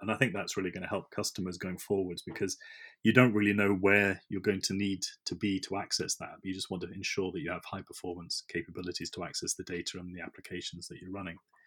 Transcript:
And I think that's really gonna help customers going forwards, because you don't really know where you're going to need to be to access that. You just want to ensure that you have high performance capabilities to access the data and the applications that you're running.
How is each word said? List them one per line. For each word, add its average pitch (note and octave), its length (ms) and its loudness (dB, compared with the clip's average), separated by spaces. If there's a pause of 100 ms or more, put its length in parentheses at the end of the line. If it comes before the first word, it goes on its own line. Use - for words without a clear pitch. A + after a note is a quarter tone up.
And G2+ 100 0
I A2 40 0
think A2+ 180 2
that's G2 240 -4
really F#2+ 120 0
gonna F#2 180 -6
help G2 220 -4
customers F2+ 480 -4
going F2+ 200 -4
forwards, F#2 440 0
because F2+ 360 -4 (440)
you A2+ 120 6
don't B2 200 10
really G#2 200 6
know G2+ 160 6
where G2 600 6
you're F#2+ 120 -4
going G2 220 2
to - 100 0
need G2 280 0 (240)
to - 100 -4
be G2 260 0
to - 160 -6
access - 380 -2
that. - 280 -10
You F#2+ 100 -2
just F#2 160 -6
want F2+ 140 -4
to F2 80 -6
ensure F#2 400 -2
that F2 80 -4
you D#2 120 -2
have F2+ 140 -6
high G2 160 -8
performance F2 680 -8
capabilities F2 640 -6
to F2+ 120 -6
access E2+ 300 -4
the F#2 100 -8
data F2 340 -6
and F2+ 180 -10
the F2 60 -10
applications F2 680 -10
that E2+ 140 -14
you're F2+ 100 -12
running. F2+ 260 -8 (300)